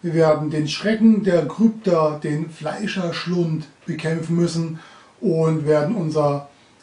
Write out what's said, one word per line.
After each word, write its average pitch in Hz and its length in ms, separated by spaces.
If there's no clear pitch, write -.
Wir 165 120
werden 151 360
den 151 200
Schrecken 214 560
der 170 200
Krypta, 165 760
den 156 260
Fleischerschlund, 170 1160
bekämpfen 165 520
müssen 165 420
und 160 460
werden 151 320
unser 147 500